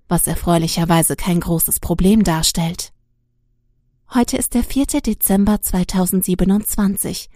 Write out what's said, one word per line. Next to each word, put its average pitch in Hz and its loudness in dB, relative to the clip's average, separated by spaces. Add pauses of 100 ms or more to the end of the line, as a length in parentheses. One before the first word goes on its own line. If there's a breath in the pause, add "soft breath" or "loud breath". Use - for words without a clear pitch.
was 170 0
erfreulicherweise 165 0
kein 175 -2
großes - -2
Problem 190 2
darstellt. 170 -2 (1200)
Heute 247 0
ist - -4
der 240 0
vierte 285 -2
Dezember 202 2
zweitausendsiebenundzwanzig 185 0